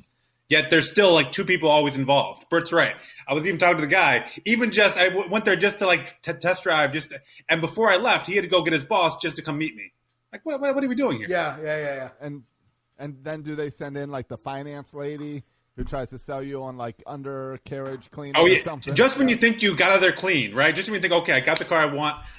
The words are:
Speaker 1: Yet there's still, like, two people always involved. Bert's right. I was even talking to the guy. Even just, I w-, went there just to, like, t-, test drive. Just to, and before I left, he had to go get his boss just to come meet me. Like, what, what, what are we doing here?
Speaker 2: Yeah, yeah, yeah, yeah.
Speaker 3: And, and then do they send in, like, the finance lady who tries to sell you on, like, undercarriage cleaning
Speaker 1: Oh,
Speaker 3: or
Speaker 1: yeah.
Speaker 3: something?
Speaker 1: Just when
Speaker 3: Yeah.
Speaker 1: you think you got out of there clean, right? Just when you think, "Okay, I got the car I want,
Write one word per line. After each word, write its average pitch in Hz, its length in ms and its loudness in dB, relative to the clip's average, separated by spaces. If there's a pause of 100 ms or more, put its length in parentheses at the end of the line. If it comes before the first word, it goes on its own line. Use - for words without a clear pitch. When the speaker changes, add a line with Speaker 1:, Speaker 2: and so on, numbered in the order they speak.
(500)
Speaker 1:
Yet 151 200 4
there's 160 220 4
still, 196 220 6
like, 156 180 4
two 196 140 -4
people 160 240 2
always 147 260 4
involved. 135 540 0
Bert's 165 220 0
right. 147 240 2 (320)
I 135 60 -2
was 156 140 -2
even 185 120 -2
talking 175 180 4
to 156 40 -2
the 151 100 -2
guy. 147 380 2 (160)
Even 226 260 0
just, 196 260 2
I 180 120 4
w-, 180 200 -4
went 214 160 -2
there 196 100 4
just 196 240 0
to, 196 80 0
like, 170 340 -2
t-, 165 120 -6
test 175 300 -2
drive. 156 280 2
Just 151 180 -6
to, 139 100 -16 (300)
and 165 120 2
before 214 300 2
I 180 60 6
left, 202 300 0
he 185 80 -2
had 196 80 2
to 180 60 -6
go 180 120 4
get 160 120 0
his 139 120 0
boss 175 320 0
just 160 200 -6
to 156 40 -12
come 147 160 -6
meet 156 180 -6
me. 98 180 -18 (380)
Like, - 140 -16
what, 294 160 -6
what, 277 140 0
what 277 80 -2
are 277 40 0
we 247 80 -2
doing 226 220 0
here? 185 120 -8
Speaker 2:
Yeah, 160 320 -2
yeah, 156 160 -4
yeah, 143 180 -4
yeah. 131 140 -10 (120)
Speaker 3:
And, 143 220 -12 (560)
and 143 240 -14
then 156 180 -10
do 151 140 -10
they 151 140 -6
send 143 280 -12
in, 143 140 -8
like, 131 160 -10
the 120 100 -12
finance 143 560 -12
lady 147 500 -10 (340)
who 123 80 -4
tries 135 260 -8
to 131 80 -14
sell 135 240 -10
you 139 180 -8
on, 127 160 -10
like, 120 300 -10
undercarriage 135 1040 -10
cleaning 143 240 -10
Speaker 1:
Oh, 160 80 6
Speaker 3:
or 180 60 8
Speaker 1:
yeah. 180 120 4
Speaker 3:
something? 139 320 -8
Speaker 1:
Just 247 240 4
when 269 120 4
Speaker 3:
Yeah. 233 60 2
Speaker 1:
you - 60 -4
think 233 220 4
you 196 120 2
got 180 160 4
out 190 40 6
of 190 60 6
there 185 120 6
clean, 143 400 -2
right? 147 220 2
Just 185 140 -4
when 214 60 -4
you 185 60 -4
think, 175 120 0 (100)
"Okay, 170 100 0
I 131 60 4
got 151 180 2
the 170 80 -4
car 165 140 2
I 156 60 4
want, 147 320 -2 (220)